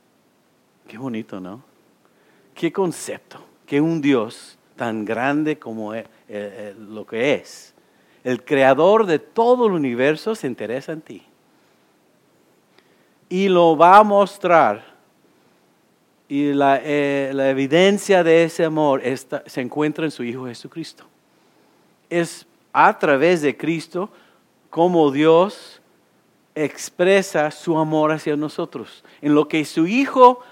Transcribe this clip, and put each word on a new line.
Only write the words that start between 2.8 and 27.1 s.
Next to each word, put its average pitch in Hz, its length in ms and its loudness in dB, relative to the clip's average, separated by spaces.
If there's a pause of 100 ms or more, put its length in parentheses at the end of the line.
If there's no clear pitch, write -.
que 143 160 -2
un 165 200 0
Dios 127 580 -2 (160)
tan 110 300 -6
grande 143 560 -4
como 110 340 -12
e-, 113 60 -10
eh, 104 60 -16 (220)
eh, 104 480 -12
lo 107 300 -18
que 120 280 -2
es, - 380 -12 (520)
el 127 200 -4
creador 151 600 2
de 156 140 0
todo 240 460 0
el 196 80 0
universo, 147 600 -2
se 165 140 -8
interesa 117 420 -10
en 156 120 -12
ti. 107 200 -20 (2000)
Y 190 200 -2
lo 175 280 4
va 175 220 8
a 214 40 8
mostrar. 175 880 2 (1400)
Y 143 240 -2
la, 139 300 2
eh, 143 500 -2
la 135 160 0
evidencia 175 760 2
de 165 200 4
ese 165 200 -4
amor 156 400 0
está, 131 420 -8
se - 140 -10
encuentra 147 440 -4
en 151 60 -4
su 131 140 -10
Hijo 127 220 -10
Jesucristo. - 580 -16 (1040)
Es 170 360 -6 (260)
a 175 260 2
través 160 440 2
de 143 140 -2
Cristo, 170 540 -6 (600)
cómo 165 400 2
Dios 160 680 2 (760)
expresa 175 960 -2